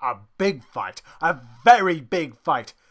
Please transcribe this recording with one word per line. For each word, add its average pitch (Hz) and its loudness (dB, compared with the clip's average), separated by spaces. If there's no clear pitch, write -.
a 120 -6
big 190 -4
fight. 95 -12
A 156 -2
very 190 4
big 143 -6
fight. 135 -4